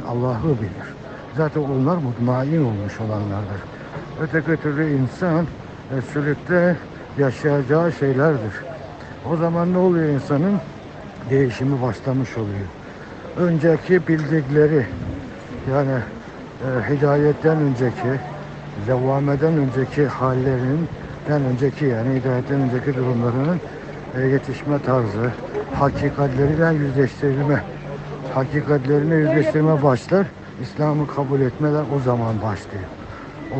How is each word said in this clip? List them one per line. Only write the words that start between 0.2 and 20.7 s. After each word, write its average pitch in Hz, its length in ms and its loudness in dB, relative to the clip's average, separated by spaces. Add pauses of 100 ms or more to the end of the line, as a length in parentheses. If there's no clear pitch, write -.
bilir. 110 440 0 (480)
Zaten 156 240 0
onlar 139 360 2
mutmain 131 680 0
olmuş 101 360 -2
olanlardır. 104 640 -4 (580)
Öteki 156 420 0
türlü 151 280 0
insan, 156 560 0 (500)
e, 131 40 -2 (120)
sülükte 151 640 2 (420)
yaşayacağı 143 720 2
şeylerdir. 135 600 2 (800)
O 170 40 0
zaman 170 360 2
ne 180 60 2
oluyor 175 300 4
insanın? 151 520 2 (680)
Değişimi 135 520 2
başlamış 127 540 -2
oluyor. 101 300 -4 (680)
Önceki 165 720 4
bildikleri, 151 800 4 (840)
yani, 139 180 2
e, 127 1040 -4
hidayetten 147 600 4
önceki, 131 640 0 (640)
zevvameden 139 720 2
önceki 135 500 2
hallerinden 131 1400 0